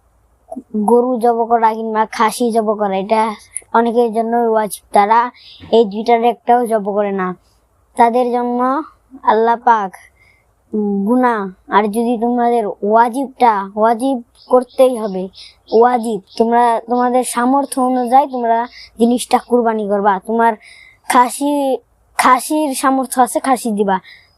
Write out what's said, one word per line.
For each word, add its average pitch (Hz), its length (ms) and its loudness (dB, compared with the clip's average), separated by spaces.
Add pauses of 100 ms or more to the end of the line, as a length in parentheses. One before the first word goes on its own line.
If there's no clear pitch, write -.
(760)
গরু 240 420 2
জব 233 260 0
করা 226 300 0
কিংবা 220 320 -2
খাসি 226 440 -2
জব 220 240 0
করা, 202 220 -2
এটা 220 380 -2 (380)
অনেকের 233 400 2
জন্য 226 240 -2
ওয়াজিব। 220 560 -2
তারা 226 400 2 (380)
এই 226 140 4
দুইটার 220 400 0
একটাও 240 420 2
জব 214 260 -2
করে 202 200 -2
না, 185 240 -4 (600)
তাদের 240 360 2
জন্য 247 500 -2 (400)
আল্লাহ 226 420 2
পাক 214 260 2 (1160)
গুনাহ। 240 340 2 (360)
আর 208 80 0
যদি 233 360 -2
তোমাদের 240 460 0
ওয়াজিবটা, 226 1120 0
ওয়াজিব 233 460 0 (260)
করতেই 254 480 2
হবে, 190 320 -6 (440)
ওয়াজিব, 233 480 2 (180)
তোমরা 233 420 2 (100)
তোমাদের 247 340 0
সামর্থ্য 269 560 -2
অনুযায়ী 254 460 2
তোমরা 233 400 -2 (320)
জিনিসটা 233 400 0
কুরবানি 226 500 0
করবা। 202 380 0
তোমার 226 260 0 (560)
খাসি, 262 440 0 (680)
খাসির 262 560 0
সামর্থ্য 262 480 0
আছে, 247 180 0
খাসি 254 320 -2
দিবা, 196 280 0 (380)